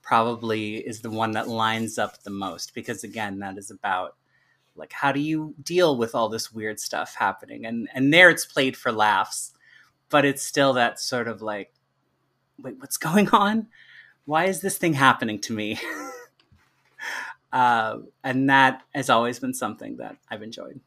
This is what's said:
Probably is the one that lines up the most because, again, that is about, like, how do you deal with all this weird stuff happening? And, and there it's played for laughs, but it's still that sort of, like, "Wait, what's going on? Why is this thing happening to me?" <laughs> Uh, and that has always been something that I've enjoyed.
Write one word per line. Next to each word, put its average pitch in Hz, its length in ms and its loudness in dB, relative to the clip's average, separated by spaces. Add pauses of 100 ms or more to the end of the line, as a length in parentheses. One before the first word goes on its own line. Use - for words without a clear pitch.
Probably 110 720 0
is 110 240 -10
the 117 100 -10
one 110 220 -2
that 113 160 -4
lines 113 500 -2
up - 240 -4
the 104 80 -14
most 95 420 -8
because, 117 300 -8
again, 104 380 -8
that 98 180 -10
is 104 140 -18
about, 92 420 -4 (640)
like, 78 160 -16
how 139 180 -2
do 139 80 -2
you 156 420 -4
deal 165 360 2
with 113 180 -2
all 113 140 0
this 110 240 -6
weird 107 260 -8
stuff - 380 -6
happening? 113 480 -4
And, 113 300 -6
and 135 180 4
there 175 160 10
it's 160 160 4
played 131 320 -2
for 123 160 -2
laughs, 107 600 0 (560)
but 147 160 4
it's 139 160 -2
still 139 320 2
that 120 260 2
sort 120 280 -4
of, 107 120 -10
like, 104 320 -8 (880)
"Wait, 127 200 -14
what's - 200 -10
going 196 320 2
on? 214 380 4 (580)
Why 156 180 2
is 185 160 -2
this 190 160 -4
thing 170 160 2
happening 123 480 2
to - 140 -6
me?" 107 300 -4
<laughs> - 60 -8 (1600)
Uh, 117 480 2 (220)
and 135 280 2
that 135 320 6 (120)
has 139 140 -2
always 120 300 4
been 123 160 -6
something 113 420 -8
that 113 200 -14 (120)
I've 110 140 -10
enjoyed. 123 440 -14